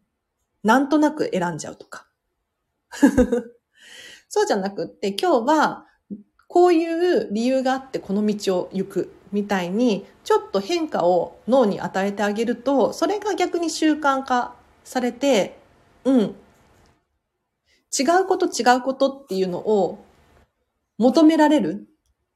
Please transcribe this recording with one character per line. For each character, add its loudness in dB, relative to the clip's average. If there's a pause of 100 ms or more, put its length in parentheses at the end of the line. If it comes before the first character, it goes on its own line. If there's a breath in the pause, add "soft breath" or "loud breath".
(640)
な 4
ん -2
と 2
な 2
く -6
選 -4
ん -10
じ -12
ゃ -14
う -16
と -20
か。 -20 (840)
<laughs> -12 (1300 loud breath)
そ 0
う 0
じ -2
ゃ 0
な -4
く -8
っ -12
て、 -8
今 0
日 -6
は 0 (600 soft breath)
こ 4
う 4
い 2
う -2
理 -2
由 0
が 0
あ -4
っ -14
て -6
こ -8
の -2
道 -2
を -6
行 -6
く -6 (200)
み -4
た -2
い -6
に、 0 (180 loud breath)
ち 0
ょ 4
っ -16
と 0
変 -4
化 -2
を 0
脳 4
に -2
与 -4
え -4
て -6
あ -2
げ -4
る -4
と、 0
そ -2
れ -2
が -4
逆 -2
に -4
習 0
慣 -2
化 -2 (280)
さ -6
れ -2
て、 0 (460)
う 2
ん。 2 (1600)
違 0 (180)
う 0
こ 2
と、 0
違 2
う -2
こ -4
と 2
っ -14
て -8
い 0
う -2
の -6
を 0 (960)
求 4
め 6
ら 6
れ 4
る、 -6 (480)